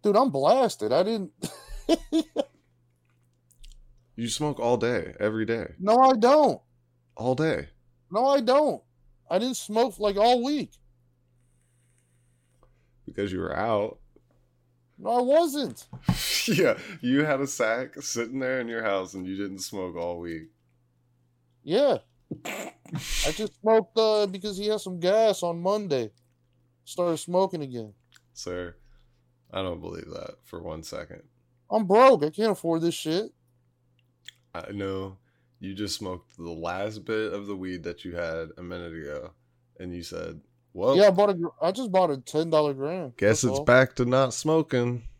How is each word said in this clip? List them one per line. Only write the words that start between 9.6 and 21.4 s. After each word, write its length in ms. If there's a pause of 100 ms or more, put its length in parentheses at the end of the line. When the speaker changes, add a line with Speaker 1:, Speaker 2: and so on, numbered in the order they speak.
Speaker 1:
like, 160
all 260
week. 300 (2250)
Speaker 2:
Because 260
you 60
were 180
out. 440 (960)
Speaker 1:
No, 120
I 120
wasn't. 640 (220)
Speaker 2:
<laughs> 400
Yeah, 300 (220)
you 240
had 160
a 60
sack 560
sitting 380
there 180
in 100
your 140
house 320
and 100
you 120
didn't 240
smoke 360
all 220
week. 300 (1120)